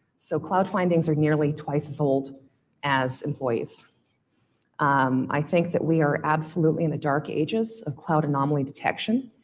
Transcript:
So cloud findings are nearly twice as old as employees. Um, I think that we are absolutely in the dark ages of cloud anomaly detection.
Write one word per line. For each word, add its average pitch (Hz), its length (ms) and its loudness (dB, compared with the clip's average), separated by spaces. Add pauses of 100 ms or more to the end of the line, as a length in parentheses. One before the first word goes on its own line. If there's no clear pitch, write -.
(160)
So 156 240 -4
cloud 190 280 0
findings 175 400 2
are 151 60 2
nearly 151 380 2
twice 151 360 -4
as 143 120 -6
old 135 340 0 (480)
as 131 400 0
employees. 135 640 -4 (920)
Um, 131 520 2
I 147 100 0
think 170 320 0
that - 120 0
we 160 180 2
are 143 220 2
absolutely 160 600 0
in 151 60 0
the - 80 -4
dark 143 320 -2
ages 220 520 -2
of 147 140 -8
cloud 156 280 0
anomaly 143 400 0
detection. - 680 -4 (140)